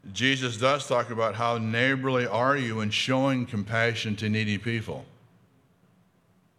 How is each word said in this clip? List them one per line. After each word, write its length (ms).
Jesus 440
does 300
talk 240
about 240
how 240
neighborly 680
are 320
you 240
in 100
showing 560
compassion 680
to 120
needy 300
people. 460